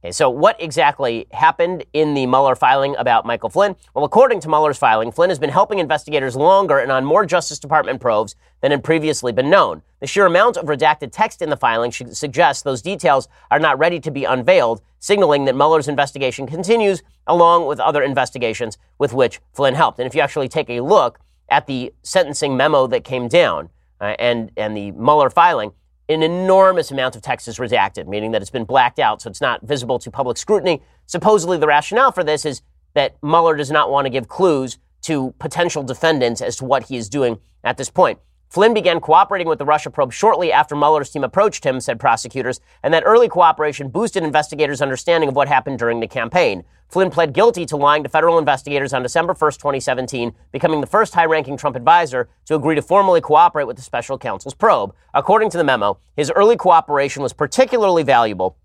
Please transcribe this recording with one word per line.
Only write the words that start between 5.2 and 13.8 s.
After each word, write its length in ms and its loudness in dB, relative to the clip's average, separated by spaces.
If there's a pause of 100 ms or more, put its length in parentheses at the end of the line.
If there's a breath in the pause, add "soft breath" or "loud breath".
has 80 -4
been 100 -2
helping 300 0
investigators 560 -2
longer 420 4
and 140 -2
on 120 0
more 220 2
Justice 320 -4
Department 420 -2
probes 360 -2 (260)
than 80 0
had 140 0
previously 480 -2
been 180 -2
known. 320 2 (180)
The 60 -10
sheer 220 2
amount 300 2
of 100 -6
redacted 440 0
text 300 -4
in 80 -6
the 80 -2
filing 320 0
sh-, 220 -12
suggests 500 -2
those 220 -6
details 440 -2 (220 soft breath)
are 80 2
not 220 0
ready 220 0